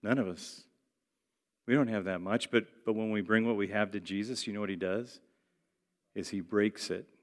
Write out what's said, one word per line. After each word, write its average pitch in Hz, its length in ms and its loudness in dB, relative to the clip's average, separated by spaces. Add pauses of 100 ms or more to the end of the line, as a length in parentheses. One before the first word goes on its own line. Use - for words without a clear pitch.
None 117 160 2
of 104 100 0
us. - 340 -12 (1040)
We 120 80 4
don't 139 140 4
have 107 160 -2
that 92 160 -2
much, 101 320 -2
but, 113 140 4 (180)
but 113 80 0
when 110 180 0
we 107 120 2
bring 110 220 4
what 117 120 2
we 101 120 0
have 104 220 0
to 101 100 -6
Jesus, 101 460 -4
you 113 60 -6
know 104 80 -6
what 104 100 -4
he 98 60 -2
does? 95 420 -4 (960)
Is 90 140 -6
he 101 120 -6
breaks 104 500 2
it 92 160 -4 (160)